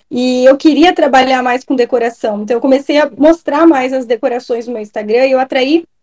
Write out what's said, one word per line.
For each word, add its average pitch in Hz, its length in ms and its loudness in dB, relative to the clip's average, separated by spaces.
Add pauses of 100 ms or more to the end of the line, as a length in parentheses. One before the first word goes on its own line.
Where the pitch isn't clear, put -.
(120)
E 254 340 0
eu 277 120 4
queria 311 360 4
trabalhar 262 480 0
mais 247 220 -4
com 277 120 -6
decoração, 233 680 -4
então 233 140 -2
eu 233 40 -8
comecei 277 380 0
a 294 180 0
mostrar 311 500 2
mais 262 260 2
as 262 120 -4
decorações 233 640 -4
no 247 60 -8
meu 220 80 -10
Instagram 214 440 -2
e 269 60 0
eu 262 80 0
atraí 269 460 -2 (180)